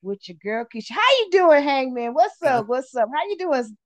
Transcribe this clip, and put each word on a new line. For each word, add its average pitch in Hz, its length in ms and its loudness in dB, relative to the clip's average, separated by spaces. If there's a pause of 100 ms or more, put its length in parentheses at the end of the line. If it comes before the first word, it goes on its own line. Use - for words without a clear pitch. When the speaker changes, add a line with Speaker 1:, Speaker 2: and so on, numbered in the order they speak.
Speaker 1:
With 196 260 -12
your 180 140 -18
girl, 220 320 -8
Keisha. 220 160 -12
How 247 100 -6 (180)
you 440 120 -2
doing, 339 320 6
Hangman? 262 520 -4
What's 359 200 2 (100)
Speaker 2:
Uh, 269 140 2
Speaker 1:
up? 208 80 -4
What's 254 300 -6
up? 220 180 0
How 311 140 -4
you 403 100 -8
doing? 254 480 -4